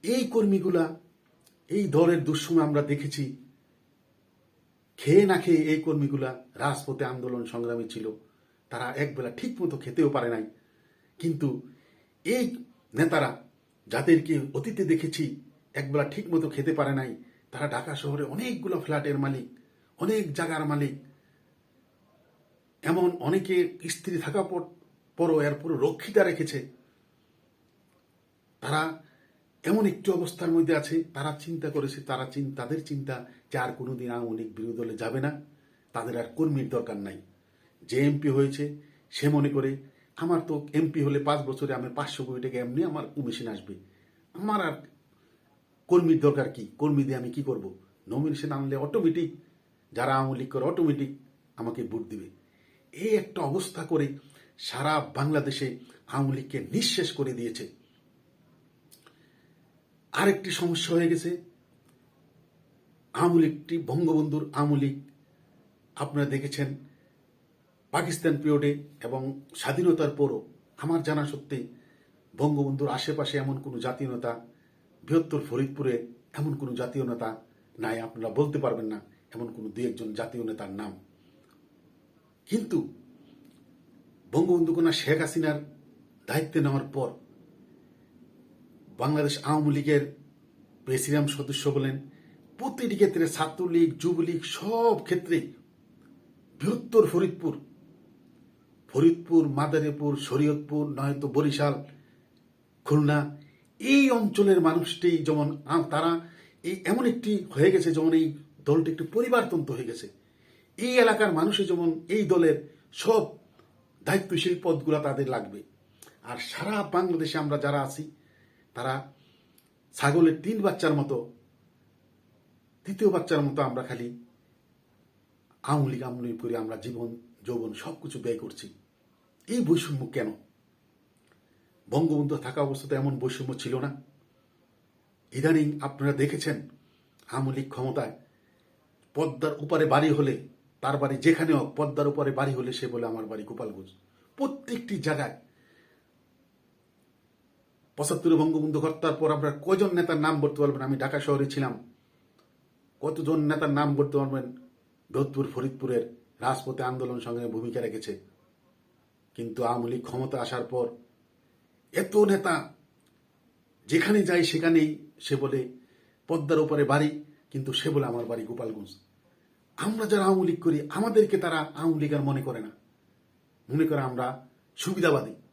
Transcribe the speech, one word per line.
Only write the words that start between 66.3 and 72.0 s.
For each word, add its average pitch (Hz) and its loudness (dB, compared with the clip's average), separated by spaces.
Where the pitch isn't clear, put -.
পাকিস্তান 160 0
পিরিয়ডে 143 2
এবং 131 -6
স্বাধীনতার 160 2
পরও 143 -2
আমার 160 -2
জানা 147 0
সত্ত্বে 139 -8